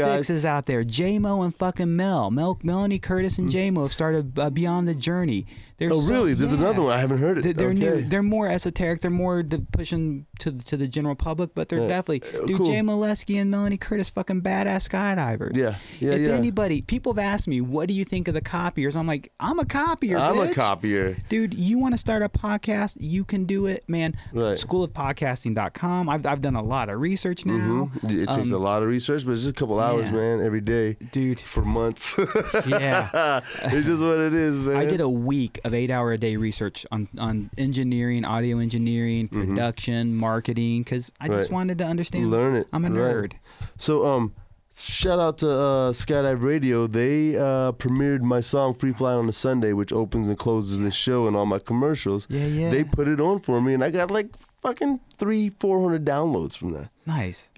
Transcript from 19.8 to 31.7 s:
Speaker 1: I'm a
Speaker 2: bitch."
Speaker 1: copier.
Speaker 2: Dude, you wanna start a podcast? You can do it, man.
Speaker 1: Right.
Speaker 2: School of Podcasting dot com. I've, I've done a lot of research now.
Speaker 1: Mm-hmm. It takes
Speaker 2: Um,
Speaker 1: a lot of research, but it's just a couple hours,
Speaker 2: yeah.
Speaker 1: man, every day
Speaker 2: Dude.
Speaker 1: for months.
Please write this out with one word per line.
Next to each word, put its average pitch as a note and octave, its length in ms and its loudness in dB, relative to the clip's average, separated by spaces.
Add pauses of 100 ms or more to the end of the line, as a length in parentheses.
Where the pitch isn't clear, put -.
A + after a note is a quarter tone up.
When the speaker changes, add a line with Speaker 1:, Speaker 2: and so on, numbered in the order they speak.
Speaker 1:
I'm D3 220 4
a F#3+ 60 4
Speaker 2:
bitch." F4 80 0
Speaker 1:
copier. G2+ 640 2 (120)
Speaker 2:
Dude, A3 260 0
you G3 240 2
wanna B3+ 200 2
start A3 260 0
a G3+ 40 -2
podcast? G#3 720 -2
You F3 260 -2
can F#3+ 200 -2
do G3 220 0
it, F#3+ 200 -4
man. E3 300 -2 (160)
Speaker 1:
Right. A2 260 0
Speaker 2:
School F#3 240 0
of E3 100 -2
Podcasting C3+ 600 -2
dot G#2 200 -2
com. F3+ 340 -2
I've, D3 180 -2
I've C#3+ 160 0
done C#3 140 0
a A2 60 -2
lot A#2 260 -2
of G2+ 120 -4
research F3+ 460 -2
now. A2+ 420 2 (140)
Speaker 1:
Mm-hmm. G#2+ 160 0
It G2+ 120 0
takes C3 200 0
Speaker 2:
Um, G#2 40 2
Speaker 1:
a F#2+ 40 0
lot G2+ 240 2
of A2 60 2
research, B2 360 0
but B2+ 60 -2
it's A#2 120 0
just C#3 100 -2
a - 80 -8
couple G#2+ 180 0
hours, A#2 280 2
Speaker 2:
yeah. G#2 40 -4
Speaker 1:
man, A2 300 0
every G#2+ 200 0
day A2 360 0 (160)
Speaker 2:
Dude. C3 260 0
Speaker 1:
for - 260 -4
months. A2+ 540 0